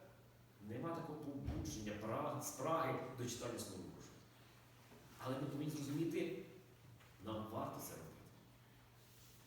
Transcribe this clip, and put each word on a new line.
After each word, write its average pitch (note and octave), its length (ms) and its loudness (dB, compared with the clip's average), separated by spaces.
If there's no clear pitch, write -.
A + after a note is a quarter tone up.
нема B2+ 200 0
такого D3+ 300 0
побудження, G#2+ 720 2
пра-, A2 400 4
спраги C3 580 6
до A#2+ 120 2
читання A2 300 0
Слова G2 240 -2
Божого. - 200 -10
Але C3 180 4
ми D3+ 120 2
повинні D3 240 2
зрозуміти, D#3+ 760 4
нам G#2+ 280 2
варто - 300 2
це - 120 -4
робити. - 320 -8